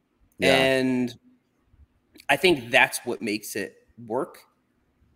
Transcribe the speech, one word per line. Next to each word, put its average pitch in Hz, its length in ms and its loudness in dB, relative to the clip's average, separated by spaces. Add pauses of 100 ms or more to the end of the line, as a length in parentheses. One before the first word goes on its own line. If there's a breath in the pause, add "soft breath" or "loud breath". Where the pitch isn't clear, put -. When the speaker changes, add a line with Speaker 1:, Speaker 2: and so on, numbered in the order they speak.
(380)
Speaker 1:
Yeah. 135 200 4
Speaker 2:
And 131 560 0 (1120)
I 143 80 2
think 143 360 0
that's 127 340 2
what 117 160 -6
makes 107 340 -6
it 101 220 -8 (300)
work. 123 320 -6 (760)